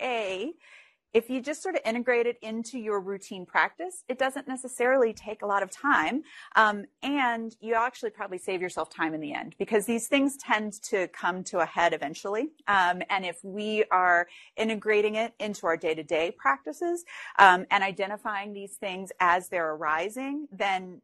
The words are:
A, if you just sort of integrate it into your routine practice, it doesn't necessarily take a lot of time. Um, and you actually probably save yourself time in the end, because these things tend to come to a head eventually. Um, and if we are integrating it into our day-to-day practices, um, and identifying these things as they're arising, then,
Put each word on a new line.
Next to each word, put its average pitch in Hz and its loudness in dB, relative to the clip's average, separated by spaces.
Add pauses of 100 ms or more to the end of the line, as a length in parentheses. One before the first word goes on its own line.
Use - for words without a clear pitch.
A, 226 -4 (600)
if 226 4
you 254 -2
just 294 -8
sort 381 -4
of 311 0
integrate 233 0
it 233 -4
into 226 -8
your 214 -2
routine 190 -10
practice, - 0
it 254 -4
doesn't 269 -2
necessarily 247 2
take - -12
a - -8
lot 202 2
of 190 -8
time. 220 2 (360)
Um, 208 6 (180)
and 240 0
you 226 -2
actually 233 -2
probably 196 -8
save 185 -4
yourself 175 -4
time 160 -2
in 156 -6
the 147 -8
end, 151 -8
because 202 0
these 233 -2
things 277 2
tend 214 -2 (100)
to 190 -2
come 180 -4
to - -4
a 165 4
head 170 2
eventually. 196 -4 (180)
Um, 180 2
and 190 -2
if 175 -6
we 208 -2
are 180 6 (300)
integrating 214 2
it 226 -2
into 202 -6
our 165 2
day-to-day 160 0
practices, 302 -2 (340)
um, 180 8
and 196 2
identifying 202 -6
these 196 -14
things 190 -8 (100)
as 180 4
they're 165 -2
arising, 220 -4
then, 185 -4